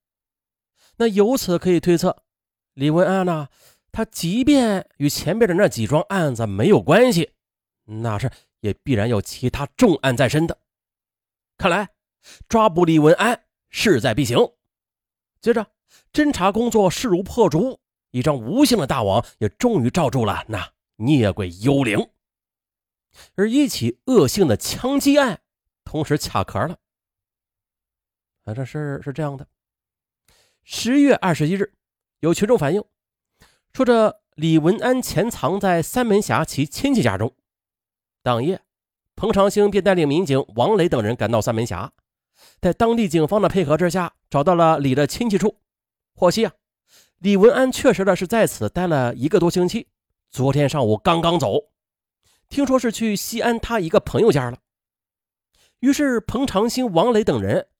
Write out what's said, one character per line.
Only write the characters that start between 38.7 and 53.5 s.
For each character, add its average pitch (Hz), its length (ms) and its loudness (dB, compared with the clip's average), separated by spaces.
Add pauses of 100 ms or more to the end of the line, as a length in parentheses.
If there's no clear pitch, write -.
彭 214 160 -4
长 196 180 2
兴 208 200 2
便 196 120 0
带 190 120 2
领 170 120 2
民 160 200 0
警 135 180 0 (120)
王 156 200 2
磊 175 120 2
等 135 140 0
人 110 140 -2
赶 107 140 -2
到 117 100 2
三 117 140 -4
门 113 120 -2
峡， 95 260 -10 (680)
在 175 120 0
当 233 240 2
地 220 120 0
警 156 180 0
方 202 160 0
的 180 60 2
配 180 160 0
合 147 120 2
之 170 140 0
下， 175 240 -6 (160)
找 143 140 0
到 180 100 4
了 165 240 4
李 135 160 0
的 147 120 2
亲 - 220 -4
戚 202 80 0
处。 185 240 -2 (540)
获 180 160 2
悉 220 160 -2
啊， - 60 -6 (680)
李 202 180 2
文 208 160 8
安 262 200 0
确 262 200 2
实 190 120 -2
的 190 100 2
是 175 120 -6
在 214 200 0
此 107 220 -6
待 180 180 -4
了 131 280 -2
一 147 140 -4
个 185 120 2
多 170 100 0
星 180 160 0
期， 220 220 -6 (420)
昨 131 220 -2
天 143 160 0
上 135 180 -2
午 107 100 0
刚 170 240 0
刚 170 200 0
走。 113 300 -2 (800)
听 277 180 -2
说 262 120 0
是 240 120 -2
去 220 240 -4
西 226 280 -8
安 233 180 -2